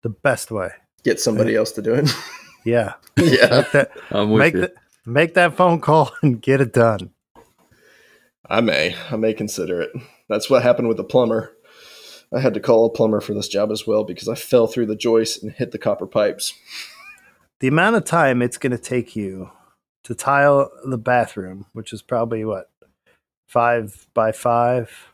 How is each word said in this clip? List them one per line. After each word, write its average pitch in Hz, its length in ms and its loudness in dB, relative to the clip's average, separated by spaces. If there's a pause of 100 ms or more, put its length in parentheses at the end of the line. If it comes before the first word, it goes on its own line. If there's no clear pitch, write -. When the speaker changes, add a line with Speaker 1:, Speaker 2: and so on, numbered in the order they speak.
Speaker 1:
The 120 60 -6
best 117 420 -4
way. 98 200 -6 (340)
Speaker 2:
Get - 160 0
somebody 110 320 0
Speaker 1:
Yeah. 110 80 0
Speaker 2:
else - 120 -2
to 107 100 -10
do 110 120 0
it. 143 220 2
<laughs> - 40 -14 (440)
Speaker 1:
Yeah. 113 300 0 (220)
Speaker 2:
Yeah. 123 460 4
Speaker 1:
Make - 80 -4
that, 139 200 2 (200)
Speaker 3:
I'm 104 220 0
with 110 80 4
Speaker 1:
make 151 140 4
Speaker 3:
you. 92 80 0
Speaker 1:
the, - 120 -6 (300)
make 151 300 0
that 175 200 2
phone 170 260 4
call 147 360 4
<laughs> - 60 -8
and 123 200 2
get 135 180 2
it 120 120 0
done. 110 380 2 (1400)
Speaker 2:
I 107 100 2
may. 90 360 0 (120)
I 139 60 -6
may 110 200 -2
consider 90 480 -6
it. 65 100 -8 (360)
That's 104 220 -4
what 123 140 4
happened 120 240 2
with 110 80 0
the - 80 -8
plumber. 113 480 0 (840)
I 127 60 -2
had 123 140 0
to 104 60 -6
call 113 260 4
a 117 40 0
plumber 110 300 0
for - 140 -8
this 101 120 -6
job 104 240 -2
as 98 160 -8
well 107 160 0
because 92 260 -10
I 113 60 -4
fell 117 320 2
through 117 200 -2
the 107 100 -4
joist 113 480 0
and 107 80 -10
hit - 180 -6
the 110 80 -10
copper 98 300 -4
pipes. - 460 -2 (1080)
Speaker 1:
The 131 80 0
amount 175 260 2
of 214 100 0
time 135 380 2
it's 123 160 -4
gonna 127 200 -4
take 123 360 -6
you 95 360 -8 (520)
to 120 140 -12
tile 139 520 2 (160)
the 131 140 -6
bathroom, 104 720 -2
which 110 200 -14
is 107 100 -14
probably, 113 420 -4
what, 101 240 -6 (800)
five 117 640 -2
by 110 200 0
five 120 580 0 (240)